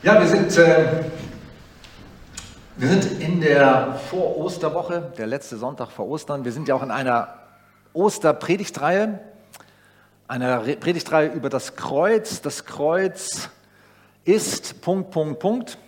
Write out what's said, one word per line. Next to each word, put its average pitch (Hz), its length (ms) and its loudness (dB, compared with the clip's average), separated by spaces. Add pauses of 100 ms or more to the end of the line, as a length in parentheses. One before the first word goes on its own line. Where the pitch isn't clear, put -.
Ja, 208 160 8
wir 170 80 6
sind, 175 300 4
äh, 160 460 6 (1700)
wir 131 100 -2
sind - 320 2
in 165 220 -2
der 139 540 4 (140)
Vor-Osterwoche, 170 1080 -4
der 110 100 -6
letzte 127 300 -8
Sonntag 123 340 -10
vor 101 160 -8
Ostern. 143 380 -8
Wir 123 60 -4
sind 143 160 -8
ja 135 80 2
auch 139 80 -2
in 123 80 -6
einer 123 420 -2 (600)
Osterpredigtreihe, 190 1300 0 (1080)
einer 127 380 -2
Re-, 147 100 -2
Predigtreihe 160 540 0
über 139 200 -6
das - 260 -6
Kreuz. 196 680 0
Das - 240 -10
Kreuz 180 840 -4 (760)
ist - 580 -2
Punkt, 185 300 -4
Punkt, 151 280 -4
Punkt. 233 380 -4 (100)